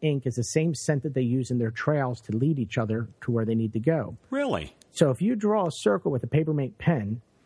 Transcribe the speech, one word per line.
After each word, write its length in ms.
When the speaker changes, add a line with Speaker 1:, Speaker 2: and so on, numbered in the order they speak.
Speaker 1:
ink 260
is 80
the 80
same 320
scent 260
that 140
they 80
use 260
in 80
their 140
trails 500
to 160
lead 220
each 180
other 300
to 100
where 140
they 100
need 180
to 60
go. 360
Speaker 2:
Really? 460
Speaker 1:
So 180
if 140
you 120
draw 300
a 60
circle 400
with 120
a 40
Papermate 500
pen 440